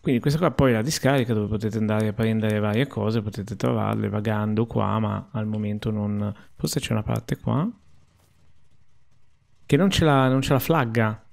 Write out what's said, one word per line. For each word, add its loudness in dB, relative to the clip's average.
Quindi 2
questa 0
qua 2
poi 2
è 4
la 0
discarica 0
dove 0
potete -2
andare 2
a -2
prendere 0
varie 0
cose, -2
potete -8
trovarle 0
vagando -2
qua, 0
ma -4
al -4
momento -4
non, -2
forse -4
c'è -4
una 0
parte -4
qua -2
che 2
non 4
ce 4
l'ha, 6
non 2
ce 0
l'ha 4
flagga. 0